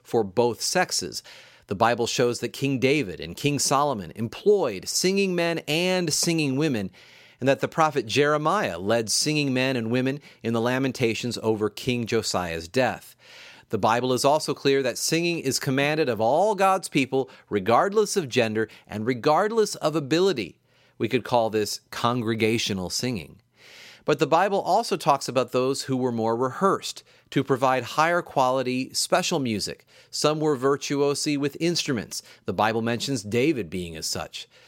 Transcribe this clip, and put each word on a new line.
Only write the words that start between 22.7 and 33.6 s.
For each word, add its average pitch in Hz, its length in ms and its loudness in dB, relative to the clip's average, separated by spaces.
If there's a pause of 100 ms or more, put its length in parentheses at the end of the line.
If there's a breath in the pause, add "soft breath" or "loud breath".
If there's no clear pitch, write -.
singing. 110 500 -6 (640 loud breath)
But 151 140 0
the 151 80 2
Bible 180 340 2
also 202 360 0
talks 143 320 0
about 123 240 -2
those 131 300 0
who 135 140 -2
were 127 140 0
more 113 260 0
rehearsed, 131 680 -2 (260 soft breath)
to 139 140 0
provide 131 400 2
higher 165 380 2
quality 127 720 0
special - 460 0
music. 110 480 -4 (240 soft breath)
Some 151 300 0
were 151 160 2
virtuosi 143 840 0
with 139 220 -4
instruments. 151 640 -2 (200 loud breath)
The - 80 -4
Bible 110 300 2
mentions 117 400 -2
David 117 480 0